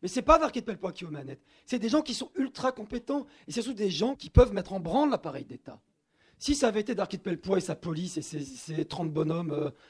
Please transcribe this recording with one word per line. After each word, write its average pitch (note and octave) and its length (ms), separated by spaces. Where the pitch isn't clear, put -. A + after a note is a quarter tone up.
Mais F3+ 80
c'est C4 120
pas D#4+ 160
Darquet D4 220
de - 60
Pellepoix F#3+ 260
qui - 140
est - 20
aux D#3 40
manettes. C#3 320
C'est B3 140
des A3 100
gens D4 120
qui C4+ 120
sont - 220
ultra C4 360
compétents A#3+ 540
et D3 40
c'est A#3 100
surtout A3+ 160
des G3+ 120
gens G#3+ 260
qui - 140
peuvent A#3 240
mettre F#3 200
en F#3+ 60
branle C#4 300
l'appareil D3+ 360
d'État. - 340
Si C#4+ 140
ça C4+ 140
avait G#3+ 140
été A3+ 120
Darquet F#3+ 240
de - 60
Pellepoix F#3+ 340
et F3 40
sa - 140
police E3+ 420
et D3+ 40
ses, D3+ 200
ses D3+ 440
trente E3 260
bonhommes, D#3 400
euh, D3 200